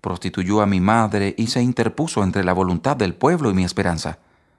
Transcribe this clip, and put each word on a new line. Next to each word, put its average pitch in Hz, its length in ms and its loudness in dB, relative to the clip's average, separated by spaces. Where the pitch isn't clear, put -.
prostituyó 95 580 -2
a 104 60 4
mi 98 140 2
madre 104 580 2
y 110 80 0
se 120 160 -2
interpuso 120 600 -2
entre 95 220 0
la 90 80 4
voluntad 90 440 0
del 98 180 -2
pueblo 151 360 0
y 95 40 0
mi 92 100 2
esperanza. 87 540 -4